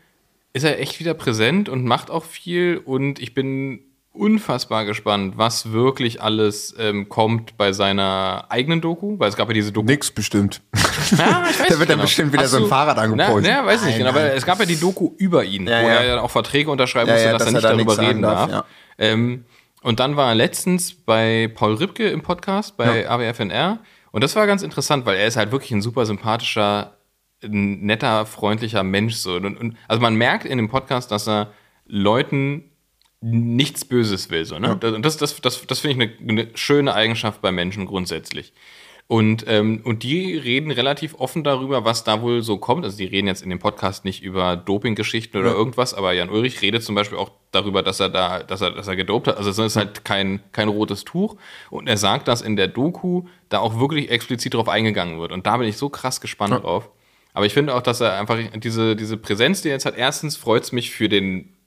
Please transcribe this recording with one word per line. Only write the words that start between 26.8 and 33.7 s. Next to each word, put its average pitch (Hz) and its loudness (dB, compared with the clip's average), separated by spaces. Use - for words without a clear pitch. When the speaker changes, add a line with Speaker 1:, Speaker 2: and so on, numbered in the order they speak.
Speaker 1:
ein 101 -2
netter, 110 0
freundlicher 110 -2
Mensch. 104 0
So. 92 -6
Und, 98 -6
und, 113 -10
also 110 2
man 113 4
merkt 131 2
in 131 -4
dem 110 0
Podcast, 127 -4
dass 104 -2
er 104 0
Leuten 139 0
nichts 117 0